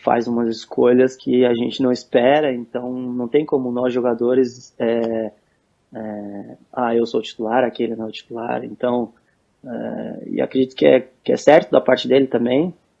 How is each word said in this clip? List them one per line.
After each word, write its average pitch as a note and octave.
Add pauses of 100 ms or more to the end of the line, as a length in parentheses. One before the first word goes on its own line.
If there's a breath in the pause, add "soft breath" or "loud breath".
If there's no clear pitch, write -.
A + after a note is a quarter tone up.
faz A#2+
umas A#2
escolhas B2+
que B2+
a B2
gente A#2
não B2+
espera, C3
então B2
não B2
tem D3
como C3
nós, B2
jogadores, A#2+
é, A2+ (640)
é, G#2 (140)
"Ah, A#2+
eu A#2
sou A2
titular, A2+
aquele A#2
não A2
é A2
titular." A#2+
Então, A#2+ (540)
é, A#2
e -
acredito C3
que -
é, C3 (160)
que -
é B2
certo D3+
da C3+
parte B2+
dele C3
também, B2+ (300)